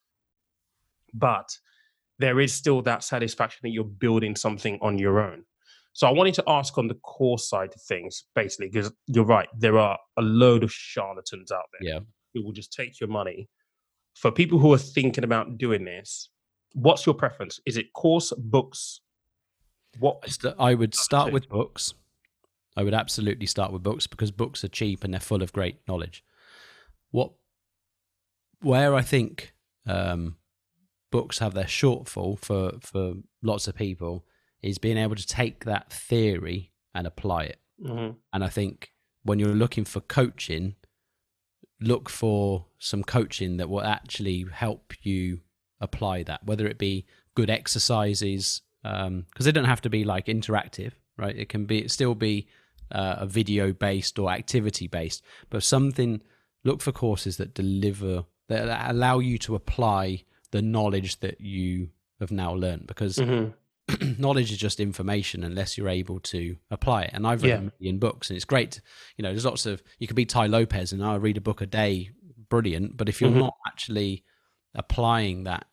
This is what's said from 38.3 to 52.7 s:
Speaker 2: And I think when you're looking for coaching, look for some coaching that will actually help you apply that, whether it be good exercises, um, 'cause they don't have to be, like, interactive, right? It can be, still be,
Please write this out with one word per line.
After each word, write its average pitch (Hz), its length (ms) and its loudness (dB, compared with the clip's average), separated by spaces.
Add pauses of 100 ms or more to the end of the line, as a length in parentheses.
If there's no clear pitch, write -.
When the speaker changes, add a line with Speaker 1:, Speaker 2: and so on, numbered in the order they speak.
Speaker 2:
And 95 120 -2
I 92 40 0
think - 440 -6 (320)
when 104 140 2
you're 104 120 4
looking 107 340 2
for - 160 -8
coaching, 95 760 -2 (1040)
look 113 280 0
for 101 580 0 (120)
some - 240 -4
coaching 95 560 -2
that 85 100 -4
will 101 140 -2
actually 98 720 -4
help - 500 -6
you 92 380 -2 (400)
apply 95 420 -4
that, 80 240 -8
whether 107 200 -2
it 107 120 -6
be 98 260 -2 (300)
good 110 160 2
exercises, 104 1120 0 (220)
um, 95 500 -6
'cause 127 100 -2
they 151 80 6
don't 147 120 2
have 123 180 4
to 113 80 -2
be, 107 140 2
like, 98 220 -2
interactive, 110 640 -2 (240)
right? 107 200 -6
It 110 120 -8
can 104 180 -4
be, 107 220 0
still 123 260 0
be, 104 320 0 (440)